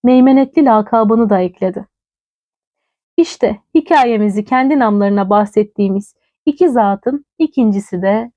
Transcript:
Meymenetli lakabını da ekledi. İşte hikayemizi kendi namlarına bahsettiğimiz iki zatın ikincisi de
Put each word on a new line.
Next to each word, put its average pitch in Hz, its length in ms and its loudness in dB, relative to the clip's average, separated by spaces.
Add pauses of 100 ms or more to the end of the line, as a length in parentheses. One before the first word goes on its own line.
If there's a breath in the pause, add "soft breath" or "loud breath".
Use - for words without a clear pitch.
Meymenetli 269 600 2
lakabını 226 640 0
da 202 100 0
ekledi. 185 480 -6 (1300)
İşte - 420 -2 (160)
hikayemizi 226 720 0
kendi 269 340 0
namlarına 202 500 0
bahsettiğimiz 208 880 -2 (300)
iki 311 240 0
zatın 233 560 -2 (120)
ikincisi 214 640 -2
de 214 340 -2